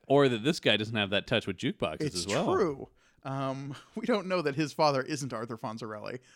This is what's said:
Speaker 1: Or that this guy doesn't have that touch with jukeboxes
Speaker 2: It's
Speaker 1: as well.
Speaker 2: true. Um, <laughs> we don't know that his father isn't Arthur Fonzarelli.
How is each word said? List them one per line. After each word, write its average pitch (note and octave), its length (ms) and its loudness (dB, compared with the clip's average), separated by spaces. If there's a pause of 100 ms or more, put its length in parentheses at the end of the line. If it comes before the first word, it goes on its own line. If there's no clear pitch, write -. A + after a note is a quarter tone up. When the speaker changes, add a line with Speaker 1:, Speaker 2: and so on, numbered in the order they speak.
Speaker 1:
Or C#3 200 8
that A#2 160 2
this D#3 160 0
guy A2 160 4
doesn't G#2+ 200 -2
have G2+ 160 2
that G2 160 0
touch A2+ 200 0
with F#2+ 100 -4
jukeboxes A2+ 440 -4
Speaker 2:
It's C#3+ 160 -2
Speaker 1:
as F2 100 -4
well. E3+ 260 0
Speaker 2:
true. E3 360 0 (340)
Um, C3+ 520 -6 (100)
<laughs> - 100 -14
we A3 100 -6
don't G#3 220 2
know F#3 140 0
that D3 140 0
his D3 180 -2
father C#3+ 280 4
isn't C3+ 320 -6
Arthur A#2 240 -6
Fonzarelli. A2 640 -8 (160)